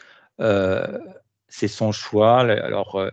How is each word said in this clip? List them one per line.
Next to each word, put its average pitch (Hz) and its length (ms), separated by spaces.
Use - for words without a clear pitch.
Euh, 98 580
c'est - 220
son 107 240
choix. 110 500
Le, 113 220
alors, 98 320
euh, 95 160